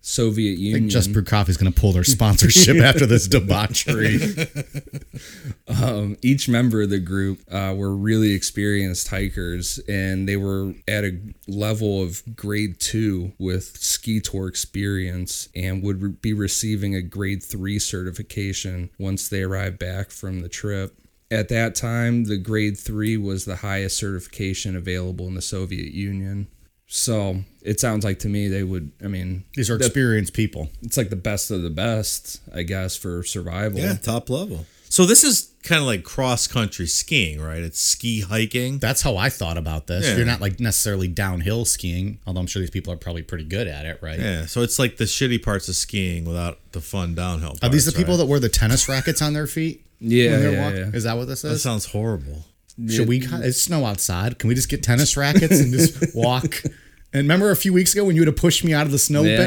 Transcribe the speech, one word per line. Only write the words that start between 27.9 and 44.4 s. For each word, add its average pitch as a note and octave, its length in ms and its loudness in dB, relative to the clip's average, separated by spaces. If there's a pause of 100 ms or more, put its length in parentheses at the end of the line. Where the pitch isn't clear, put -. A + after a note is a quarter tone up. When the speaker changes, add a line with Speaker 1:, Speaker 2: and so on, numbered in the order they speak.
Speaker 1:
like G2 160 -2
to G#2+ 80 -4
me G2+ 200 0
they G2 140 -2
would, F2+ 300 -6 (120)
I G2 40 -6
mean, F#2 360 -6 (120)
Speaker 2:
These A#2+ 140 -2
are A#2 80 2
Speaker 1:
that B2 80 2
Speaker 2:
experienced A2+ 480 2
people. G2 360 -2 (120)
Speaker 1:
it's A2+ 140 -4
like G2+ 140 0
the G2 60 -6
best G2+ 340 -4
of F#2+ 120 -2
the E2+ 80 -4
best, G#2+ 720 -4 (140)
I F2 80 -6
guess, F#2 340 -4
for F2 280 -6
survival. G2 560 -4
Speaker 3:
Yeah, G3 140 0
top - 360 -4
level. C3 360 -6 (220)
So - 160 6
this A3 200 6
is B3+ 260 2 (140)
kinda D#3 200 2
like G#2+ 200 0
cross-country A#2 840 -2
skiing, D#2+ 540 0
right? D#2+ 200 -6
It's E2 200 -6
ski A2+ 400 0
hiking. A2+ 580 -2
Speaker 2:
That's C3+ 240 0
how A#2 140 2
I A#2 140 2
thought E2+ 280 -4
about D#2 300 -4
this. F2+ 180 -2
Speaker 3:
Yeah. A2 120 2
Speaker 2:
You're A#2 80 4
not, A#2+ 140 0
like, G2 200 -2
necessarily G2+ 480 0
downhill F#2+ 560 -2
skiing, F#2+ 600 -4
although F#2 160 -4
I'm F2+ 60 -4
sure G2 140 -4
these F2 100 -4
people F2+ 220 -6
are E2 40 -8
probably E2 280 -8
pretty D#2+ 200 -8
good F#2+ 220 -4
at C#2+ 180 -10
it, E2 160 -10
right? D#2 180 -8
Speaker 3:
Yeah, F2 280 -4